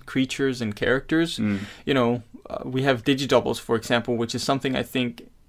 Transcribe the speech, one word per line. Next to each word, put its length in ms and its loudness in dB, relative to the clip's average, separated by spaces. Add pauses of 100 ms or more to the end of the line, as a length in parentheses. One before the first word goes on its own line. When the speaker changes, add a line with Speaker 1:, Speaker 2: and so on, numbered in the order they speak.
Speaker 1:
creatures 560 0
and 140 -2
characters. 640 0
Speaker 2:
Mm. 200 0 (260)
Speaker 1:
You 100 2
know, 280 2 (260)
uh, 140 -8
we 200 -2
have 200 2
digidoubles, 560 2
for 160 -2
example, 400 0
which 200 -2
is 80 -4
something 320 0
I 80 -2
think 440 -4 (200)